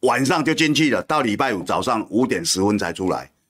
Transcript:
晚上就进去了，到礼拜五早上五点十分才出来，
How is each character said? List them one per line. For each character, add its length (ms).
晚 220
上 200
就 100
进 180
去 160
了， 140
到 180
礼 160
拜 160
五 120
早 180
上 280
五 140
点 200
十 180
分 160
才 140
出 180
来， 180